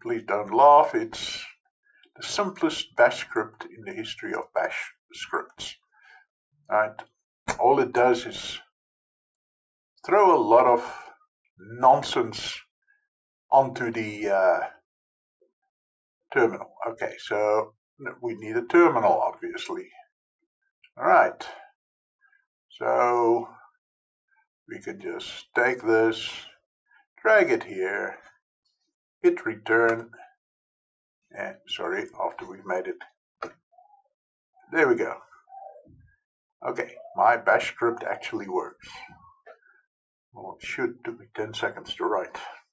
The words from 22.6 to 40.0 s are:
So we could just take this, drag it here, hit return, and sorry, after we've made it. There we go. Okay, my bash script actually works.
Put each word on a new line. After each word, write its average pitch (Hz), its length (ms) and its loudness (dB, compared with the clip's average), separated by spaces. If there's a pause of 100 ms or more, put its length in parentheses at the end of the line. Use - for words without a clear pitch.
So 120 760 0 (1200)
we - 120 -14
could - 200 -14
just - 460 -12 (100)
take 123 260 0
this, 113 480 2 (920)
drag 214 300 4
it - 120 0
here, 98 540 -6 (1040)
hit 175 240 2
return, 113 640 0 (1200)
and 98 240 -10 (140)
sorry, - 360 -6 (160)
after 90 280 -8
we've 95 160 -18
made 92 220 -4
it. - 640 -14 (1200)
There - 160 4
we - 60 2
go. - 200 -6 (1500)
Okay, - 280 -6 (200)
my 113 220 4
bash - 300 2
script 117 360 -2
actually 101 460 -8
works. - 400 -8 (1400)